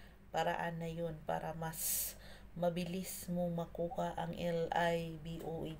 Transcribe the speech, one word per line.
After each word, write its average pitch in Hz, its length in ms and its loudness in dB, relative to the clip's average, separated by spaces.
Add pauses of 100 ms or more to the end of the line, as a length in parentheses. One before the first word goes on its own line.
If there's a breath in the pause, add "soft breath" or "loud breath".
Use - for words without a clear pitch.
(300 loud breath)
paraan 165 480 2
na 165 80 -2
yun 165 400 -2
para 165 320 2
mas - 560 0 (400 loud breath)
mabilis 175 720 0
mo 175 240 2
makuha 170 640 0
ang 165 240 -2
L 170 320 2
I 165 480 4
B 160 240 -6
O 156 240 -2
A 160 140 -4